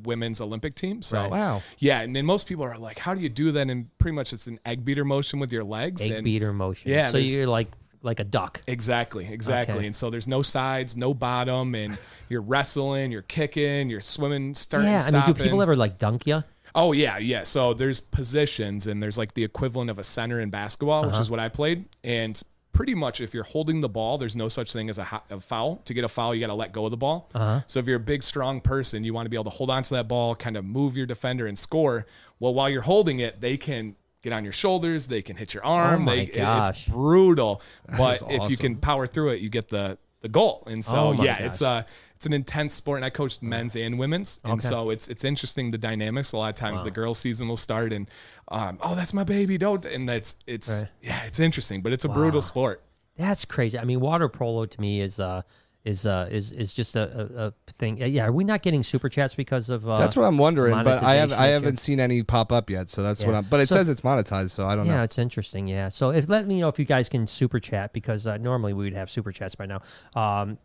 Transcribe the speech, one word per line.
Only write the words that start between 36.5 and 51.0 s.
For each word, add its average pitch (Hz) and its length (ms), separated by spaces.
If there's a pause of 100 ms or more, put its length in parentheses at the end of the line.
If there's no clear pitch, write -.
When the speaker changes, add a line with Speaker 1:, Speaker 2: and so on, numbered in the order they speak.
Speaker 1:
it's - 200
brutal. 143 720 (260)
Speaker 3:
That 113 100
Speaker 1:
But 127 200
Speaker 3:
is - 120
Speaker 1:
if 110 220
you 123 60
can 127 160
Speaker 3:
awesome. - 80
Speaker 1:
power 135 260
through 151 220
it, 110 120
you 107 80
get 110 200
the, 101 280 (240)
the 110 80
goal. 175 380
And 110 160
so, 117 140
Speaker 2:
Oh 151 160
my 135 100
Speaker 1:
yeah, 120 160
it's 117 220
Speaker 2:
gosh. 120 220
Speaker 1:
a, - 20 (320)
it's - 80
an 151 80
intense 147 400
sport. 143 240
And 131 80
I 131 60
coached 139 300
men's 117 360
and 117 200
women's. 160 460
And 113 120
Speaker 2:
Okay. 113 120
Speaker 1:
so 117 220
it's, 110 180
it's - 160
interesting, 135 480
the 113 60
dynamics. 110 560
A 117 40
lot 110 120
of 104 60
times 107 260
Speaker 2:
Wow. - 40
Speaker 1:
the 104 60
girls' 113 260
season 120 300
will 117 80
start 113 380
and, 101 160 (400)
um, 95 320
"Oh, 175 120
that's 180 200
my 202 100
baby. 196 340
Don't." 190 280
And 131 240
that's, 113 260 (100)
it's, 110 360
Speaker 2:
Right. 98 80 (120)